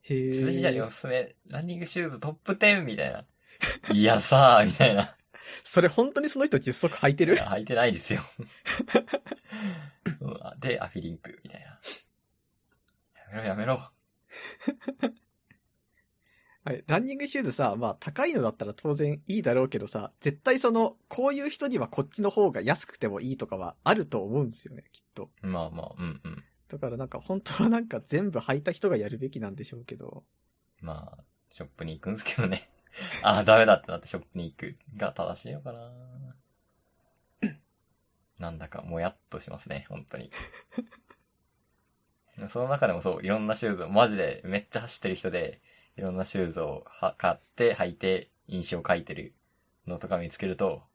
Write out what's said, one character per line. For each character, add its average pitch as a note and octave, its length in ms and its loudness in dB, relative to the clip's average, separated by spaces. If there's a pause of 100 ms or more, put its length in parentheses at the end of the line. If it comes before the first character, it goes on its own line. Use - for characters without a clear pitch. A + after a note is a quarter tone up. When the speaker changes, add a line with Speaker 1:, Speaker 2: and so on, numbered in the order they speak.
Speaker 1:
へ C#3+ 100 -4
ー。 C3 340 0
Speaker 2:
「潰 E3 40 2
し E3+ 80 0
じ F3 80 2
ゃ C#3 40 4
に B2+ 80 0
お A#2 100 -4
す - 120 -14
す C#3 60 -8
め、 B2+ 280 -2 (120)
ラ C#3 120 -8
ン E3+ 80 -6
ニ F3 80 -8
ン F3 40 -10
グ E3+ 60 -6
シ - 160 -6
ュ E3 60 -2
ー - 40 -4
ズ A#2 80 -10
ト D3 100 -4
ッ D#3 60 -6
プ - 200 -2
テ G#3 240 6
ン」 E3 80 -2
み G#2+ 80 -4
た D2 100 -2
い B1+ 60 -4
な。 - 140 -10 (680)
「い G#2 100 6
や A2 180 8
さ C3 400 10
ー」 G#2+ 60 8
み F2+ 40 0
た - 160 6
い G#2 80 6
な。 - 220 0 (460)
Speaker 1:
そ - 180 6
れ F3 60 6
本 A#3+ 260 4
当 C#4+ 80 2
に D4 80 0
そ C4+ 100 -4
の C#4+ 60 4
人 - 140 2
十 B2+ 140 -2
足 - 240 0
履 C#3+ 140 6
い C#3+ 40 0
て E3 100 6
る？ F3 100 6
Speaker 2:
い - 20 0
や、 - 120 -2
履 G2+ 120 -2
い A2 40 -8
て - 100 -4
な A#2+ 100 6
い A2+ 80 4
で - 60 -4
す - 140 -2
よ。 F#2+ 140 -2
<laughs> - 80 -20 (1900)
う C3+ 80 -8
ん、 - 80 -10 (220)
で、 - 200 -4
ア - 80 -6
フ F#2 120 -8
ィ - 20 -6
リ E2+ 100 -8
ン E2 60 -10
ク - 260 -20
み - 60 -20
た - 80 -18
い - 40 -20
な。 - 60 -20
や - 120 -20 (1500)
め A2 80 -8
ろ、 A2 60 -4
や F#2+ 80 -2
め G#2+ 100 -4
ろ。 B2+ 140 0
Speaker 1:
<laughs> - 120 -18 (2750)
は C#3+ 100 -4
い。 - 140 -8
ラ D3+ 100 2
ン B3 80 0
ニ C4+ 100 -6
ン - 20 -12
グ C#4+ 100 -6
シ C#4 120 -4
ュ B3+ 40 -2
ー - 20 -2
ズ B2+ 80 -2
さ、 A2+ 240 0
ま A#2 120 0
あ、 - 100 -4
高 G3 260 -2
い E4+ 80 0
の G3 80 2
だ A2 80 2
っ A2 60 -6
た - 100 -8
ら G#2 80 -8
当 D3 200 -2
然 D3 320 -2
い G3+ 140 -2
い - 20 -2
だ B2 120 2
ろ C3 100 6
う B2+ 60 0
け A2+ 100 -4
ど G2+ 80 -6
さ、 G#2 320 -8
絶 D3 200 -4
対 C4 200 2
そ A#3+ 120 2
の、 A3+ 260 2 (100)
こ B3+ 200 -2
う C#4+ 60 2
い C#4 120 -4
う D4 40 -2
人 D4 180 -6
に A#3+ 120 -2
は B2+ 80 -2
こ - 140 -4
っ D3+ 80 -4
ち - 120 -8
の G3+ 80 2
方 G3 220 4
が F#2+ 100 -4
安 C#3+ 240 0
く - 120 -20
て A#2 100 -2
も G2 140 -4
い C3 120 -6
い - 40 -8
と A2 100 -8
か F#2+ 100 -8
は F2+ 260 -8
あ F#3+ 100 6
る G3+ 120 2
と A2+ 180 -4
思 A#2+ 180 0
う - 20 2
ん B2 40 0
で A2+ 40 -8
す - 160 -16
よ - 80 -16
ね、 - 160 -18
き - 100 -20
っ - 120 -20
と。 - 180 -14 (100)
Speaker 2:
ま F2+ 240 -4
あ E2 40 -8
ま E2 140 -10
あ、 - 140 -14
う F2 60 -8
ん D#2 200 -8
う E2 60 -12
ん。 - 140 -14 (240)
Speaker 1:
だ D3+ 120 -12
か C3 100 -4
ら A#2+ 80 -6
な C3 80 -6
ん - 20 -14
か、 - 140 -10
本 F#3+ 180 -4
当 D3+ 140 -8 (100)
は A3+ 60 6
な A#3 100 4
ん A#3 80 -6
か A#2 140 -6
全 F#3 300 -2
部 C3+ 80 -2
履 D3 180 -2
い D3 60 -4
た E3+ 100 -2
人 G3+ 160 -2
が C3+ 80 2
や G#2 100 -2
る A2 100 -6
べ C3 120 -6
き B2+ 100 -10
な G#2 100 -6
ん G2 60 -10
で A2 80 -12
し - 100 -14
ょ A#2+ 60 -14
う A#2+ 60 -18
け - 100 -12
ど。 - 300 -16 (560)
Speaker 2:
ま D#2+ 360 -12
あ、 - 60 -20 (280)
シ - 100 -20
ョ D2+ 40 -12
ッ - 40 -20
プ - 160 -14
に D#2+ 80 -8
行 - 80 -14
く F#2+ 100 -6
ん - 40 -2
で G#3 40 -10
す - 60 -10
け - 160 -4
ど F#3+ 60 0
ね。 F#3 220 -6 (280)
<laughs> - 260 -10
あ、 G#2+ 200 4
ダ A2 140 10
メ A2+ 80 10
だ G#2 100 10
っ - 60 -8
て - 100 -10
な E2+ 60 -6
っ - 40 -10
て - 60 -20
シ - 80 -8
ョ F2 40 -6
ッ - 40 -12
プ - 140 -14
に E2+ 80 -6
行 D#2+ 100 -14
く - 220 -12 (180)
が G#2 180 -2
正 - 280 -6
し - 80 -14
い C#3 40 -10
の D3 80 -12
か C3 100 -10
な。 A#2 200 -16 (1500)
<clears throat> E3 180 -4 (800)
な F2 100 -8
ん E2 80 -12
だ D#2+ 100 -14
か - 140 -12
も E2+ 180 -8
や F2 100 -2
っ - 80 -12 (120)
と - 100 -12
し - 100 -14
ま - 100 -12
す - 100 -18
ね、 - 200 -10
本 - 160 -12
当 - 120 -14
に。 - 180 -16
<laughs> - 60 -12 (2000)
そ A#2+ 100 -6
の B2+ 80 0
中 C#3 200 2
で F2+ 60 2
も F2 80 -4
そ F#2 180 -4
う、 - 40 -12
い F#2+ 40 -4
ろ G#2+ 120 2
ん G#2+ 80 -2
な A2 80 0
シ A2+ 120 -4
ュ G2+ 60 0
ー F#2 40 -4
ズ F2 60 -6
を、 E2 60 -8
マ A2 180 6
ジ G#2 80 -2
で D#2 300 -4
め G2 140 -2
っ - 100 -10
ち - 80 -8
ゃ A2+ 40 -4
走 B2 160 -10
っ - 40 -8
て G2 80 -4
る F#2 60 -2
人 - 160 -6
で、 F2 280 -4 (360)
い G2 60 -10
ろ F#2+ 100 -4
ん F#2 60 -6
な F#2 80 -2
シ - 120 -8
ュ F2+ 100 0
ー D#2+ 40 -6
ズ E2+ 100 -6
を C#2+ 260 -6
は-、 - 300 -4
買 F2+ 160 2
っ - 40 -4 (180)
て A#2 200 4
履 F2+ 140 0
い E2 60 -10
て、 F#2+ 340 -2 (180)
印 F2+ 160 -6
象 F2 160 -6
を E2 80 -10
書 F2+ 80 4
い E2+ 80 -8
て F2 100 -12
る - 200 -12 (540)
の F2+ 100 -8
と - 100 -12
か F#2 120 0
見 E2+ 100 -6
つ - 80 -12
け G2 80 -6
る F#2 100 -4
と F#2+ 280 -4 (120)